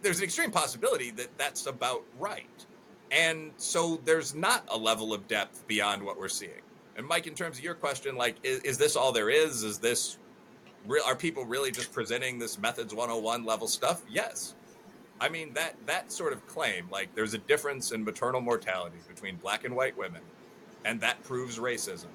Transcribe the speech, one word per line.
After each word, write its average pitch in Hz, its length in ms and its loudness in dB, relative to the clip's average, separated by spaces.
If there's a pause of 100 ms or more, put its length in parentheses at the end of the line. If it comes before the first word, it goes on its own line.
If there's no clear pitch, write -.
there's 180 180 2
an 196 40 2
extreme 214 280 0
possibility 139 600 2
that 120 260 -8
that's 139 280 -2
about 123 380 -2 (160)
right. - 460 -8 (460)
And 156 460 2
so 165 480 0
there's 156 280 4
not 190 360 2
a 107 80 0
level 110 360 2
of 98 140 -6
depth - 400 -2
beyond 101 360 4
what 98 140 -4
we're 95 120 -6
seeing. 82 320 -8 (340)
And 117 100 -8
Mike, 170 220 0
in 151 80 -10
terms 160 220 -6
of 131 60 -12
your 170 120 -4
question, 139 400 -4
like, 123 280 2
is, 131 160 0
is 131 180 -2
this 147 180 6
all 131 160 6
there 110 180 4
is? 139 340 6
Is 104 160 -2
this 117 380 2 (680)
real? 139 200 2
Are 131 100 4
people 151 300 -2
really 131 260 0
just 120 200 -6
presenting 123 480 -2
this 110 180 -4
Methods 113 360 -2
one 117 160 -2
oh 117 80 0
one 113 280 0
level 110 220 0
stuff? 156 420 0
Yes. - 460 -4 (640)
I 131 100 2
mean, 160 240 -8
that, 156 220 -2 (100)
that 165 260 -2
sort 156 220 -2
of - 140 -10
claim, 101 420 -2
like, 95 240 -4
there's 110 220 0
a - 20 -2
difference 139 540 2
in 110 120 -2
maternal 120 380 0
mortality 92 560 0 (100)
between 95 280 -10
black 98 300 -2
and 123 100 -4
white 131 200 0
women, 87 260 -6 (600)
and 113 180 0
that 117 220 0
proves 123 360 -6
racism. 101 560 -4